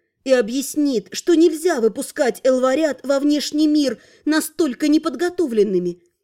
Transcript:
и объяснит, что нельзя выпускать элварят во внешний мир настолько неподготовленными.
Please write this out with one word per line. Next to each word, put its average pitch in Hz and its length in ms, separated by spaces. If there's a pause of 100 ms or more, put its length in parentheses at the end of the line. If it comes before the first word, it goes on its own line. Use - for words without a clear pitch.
(240)
и 277 80
объяснит, 254 800
что - 220
нельзя 320 480
выпускать 233 600
элварят 262 600
во 277 160
внешний 294 480
мир 294 340 (240)
настолько 302 640
неподготовленными. 240 1160 (200)